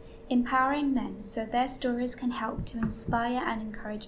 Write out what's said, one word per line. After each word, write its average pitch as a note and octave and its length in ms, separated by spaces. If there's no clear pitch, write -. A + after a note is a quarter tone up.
Empowering C4 640
men G#3 300
so A3+ 200
their A#3+ 220
stories B3 480
can B3 160
help A#3 360
to A#3+ 120
inspire A#3 680
and A3+ 160
encourage G#3+ 480